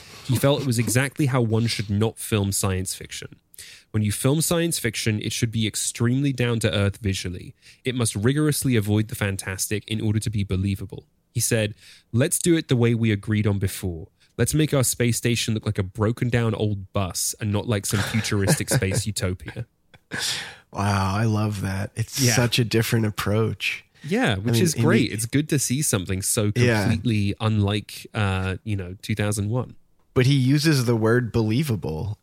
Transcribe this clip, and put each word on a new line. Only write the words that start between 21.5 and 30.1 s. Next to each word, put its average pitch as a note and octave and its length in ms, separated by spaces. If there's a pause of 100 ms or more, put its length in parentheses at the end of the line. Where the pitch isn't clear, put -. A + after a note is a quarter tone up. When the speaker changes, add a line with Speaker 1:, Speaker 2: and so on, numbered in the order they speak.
Speaker 2:
that. G2 340
It's - 260
Speaker 1:
Yeah. A#2+ 140
Speaker 2:
such A#2+ 240
a B2 60
different A2+ 400
approach. G#2 800 (200)
Speaker 1:
Yeah, F3+ 340
which G2+ 100
Speaker 2:
I A#2+ 60
mean, A2+ 100
Speaker 1:
is E3 120
Speaker 2:
he A2+ 80
Speaker 1:
great. F#3 260
Speaker 2:
ma- - 60
Speaker 1:
It's A2 100
good D3 240
to D#3+ 100
see C3 220
something F#2+ 400
so G#2 340
Speaker 2:
Yeah. A#2 280
Speaker 1:
completely G2+ 580
unlike, G#2 720
uh, F#2+ 500
you G#2+ 120
know, F#2 260
two A2 140
thousand G#2 340
one. A#2+ 260 (380)